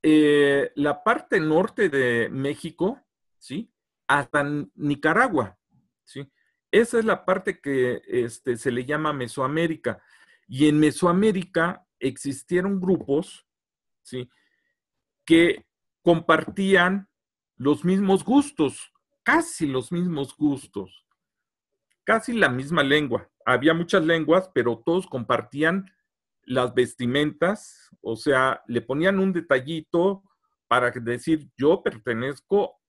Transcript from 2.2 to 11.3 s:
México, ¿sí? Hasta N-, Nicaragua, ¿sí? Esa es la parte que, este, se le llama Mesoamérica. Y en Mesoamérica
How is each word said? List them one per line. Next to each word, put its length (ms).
México, 720
¿sí? 340
Hasta 320
N-, 340
Nicaragua, 840
¿sí? 260
Esa 280
es 60
la 200
parte 360
que, 460
este, 500
se 140
le 140
llama 280
Mesoamérica. 880
Y 200
en 120
Mesoamérica 1040